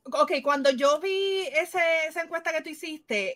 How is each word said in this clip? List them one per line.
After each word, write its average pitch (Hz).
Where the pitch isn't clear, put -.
ok, 277
cuando 277
yo 277
vi 381
ese, 330
esa 320
encuesta 330
que 311
tú 320
hiciste, 302